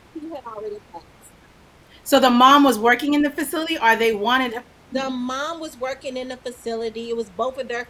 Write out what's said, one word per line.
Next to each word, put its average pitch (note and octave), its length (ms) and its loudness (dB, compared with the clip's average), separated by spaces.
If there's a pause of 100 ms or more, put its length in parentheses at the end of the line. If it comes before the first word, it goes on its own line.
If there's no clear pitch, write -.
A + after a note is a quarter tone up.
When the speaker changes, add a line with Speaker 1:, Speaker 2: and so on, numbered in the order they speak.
(140)
Speaker 1:
he D#4+ 200 -12
had C4 120 -14
already G#3+ 320 -12 (140)
passed. E3+ 140 -20 (1000)
Speaker 2:
So C4+ 160 4
the B3+ 100 6
mom C4 340 8
was A#3+ 140 4
working A#3+ 360 2
in D4 80 2
the D4 80 0
facility, D#4+ 480 -4
or A3+ 180 4
they A3+ 180 2
wanted A#3 400 0 (360)
Speaker 1:
The C4 200 -4
mom C4 500 -6
was D#4 180 -12
working C4 380 -8
in B3+ 120 -8
the B3+ 100 -10
facility. A#3 720 -8
It A#3 60 -4
was A3 140 -6
both A#3+ 280 -4
of B3+ 100 -8
their A#3+ 220 -8